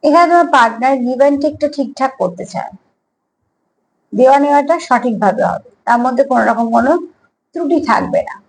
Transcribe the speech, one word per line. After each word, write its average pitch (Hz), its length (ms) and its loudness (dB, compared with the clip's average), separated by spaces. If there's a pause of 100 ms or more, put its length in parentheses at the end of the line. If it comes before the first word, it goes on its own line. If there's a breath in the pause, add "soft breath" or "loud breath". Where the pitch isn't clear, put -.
এখানে 320 280 4
তোমার 349 260 4
পার্টনার 233 380 2 (100)
give 247 220 0
and 285 160 2
টেকটা 294 240 -4 (100)
ঠিকঠাক 262 440 -4
করতে 180 320 -6
চায়, - 200 -10 (1400)
দেওয়া 262 300 6
নেওয়াটা 285 320 2 (140)
সঠিকভাবে 226 640 0
হবে, - 180 -10 (180)
তার 240 180 2
মধ্যে 254 260 0
কোনো 240 200 2
রকম 226 160 -2 (100)
কোনো 247 160 2 (600)
ত্রুটি 320 260 -2 (120)
থাকবে - 380 0
না - 60 -16 (140)